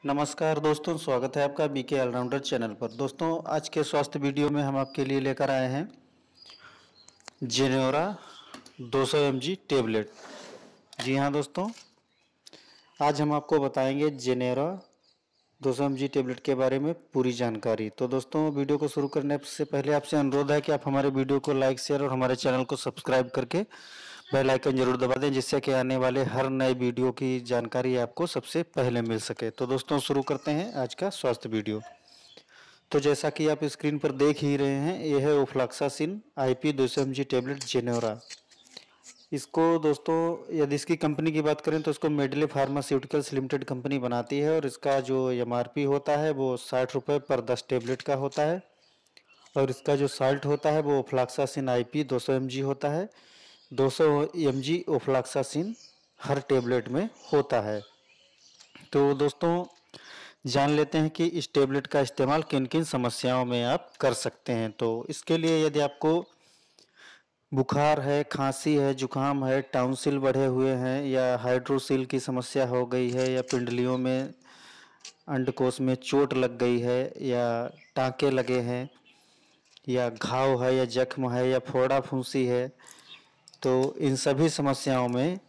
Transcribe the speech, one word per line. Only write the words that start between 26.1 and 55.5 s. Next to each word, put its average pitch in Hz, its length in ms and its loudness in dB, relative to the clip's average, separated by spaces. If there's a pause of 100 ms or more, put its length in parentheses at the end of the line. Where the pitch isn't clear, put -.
हर 127 260 0
नए 131 240 2
वीडियो 123 360 0
की 127 300 -2
जानकारी 123 560 0
आपको 120 300 -2
सबसे - 380 -4
पहले 123 360 0
मिल 113 180 -2
सके। 113 320 -6
तो 131 160 -4
दोस्तों, 135 320 0
शुरू 139 240 0
करते 147 280 -2
हैं 185 220 -2
आज 127 200 -4
का 190 160 -4
स्वास्थ्य 120 400 -2
वीडियो। 107 320 -2 (1080)
तो 147 80 2
जैसा 147 300 2
कि 151 180 0
आप 151 180 0
स्क्रीन 147 320 -2
पर 139 160 0
देख 143 300 4
ही 143 140 2
रहे 139 120 2
हैं, 143 320 -2
ये 147 180 2
है 147 160 2
ofloxacin 143 840 0 (200)
आईपी 131 360 0
दो 135 140 2
सौ 143 140 0
एमजी 135 240 -2
टेबलेट 131 400 -2
Genora। 117 480 0 (1200)
इसको 165 460 2
दोस्तों, 156 380 0 (360)
यदि 147 220 2
इसकी 160 220 0
कंपनी 156 340 0
की 156 100 0
बात 151 200 0
करें 156 200 0
तो 151 100 -2
इसको 156 180 -2
Medley 143 400 0
Pharmaceuticals 139 840 -2
Limited 135 340 -2
कंपनी 135 340 -4
बनाती 120 400 -2
है 147 120 2
और 160 140 2
इसका 135 360 0
जो 131 320 0
एमआरपी 120 520 -2
होता 143 320 2
है 156 160 0
वो 135 260 0
साठ 127 360 -2
रुपये 143 260 0
per 135 220 -2
दस 120 260 -2
टेबलेट 127 320 -2
का 139 160 0
होता 139 260 -2
है 170 180 0 (920)
और 135 140 4
इसका 143 260 0
जो 139 140 2
साल्ट 139 360 0
होता 147 260 0
है 156 100 2
वो 143 200 2
ofloxacin 131 680 -2
आईपी 123 360 0
दो 127 140 0
सौ 135 140 0
एमजी 131 280 -2
होता 139 280 -2
है। 175 200 -2 (600)
दो 131 180 4
सौ 160 160 2 (340)
एमजी 139 360 0 (140)
ofloxacin 139 840 0 (480)